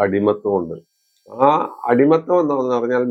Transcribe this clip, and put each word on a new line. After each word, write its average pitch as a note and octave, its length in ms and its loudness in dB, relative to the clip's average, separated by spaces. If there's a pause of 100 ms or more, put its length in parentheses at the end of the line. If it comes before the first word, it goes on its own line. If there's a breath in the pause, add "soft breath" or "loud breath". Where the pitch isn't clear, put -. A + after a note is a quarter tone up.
അടിമത്വമുണ്ട്. G2+ 720 -2 (680)
ആ - 20 6 (420)
അടിമത്തം E3 520 2
എന്താണെന്ന് C3 340 -2
പറഞ്ഞാൽ B2 340 -2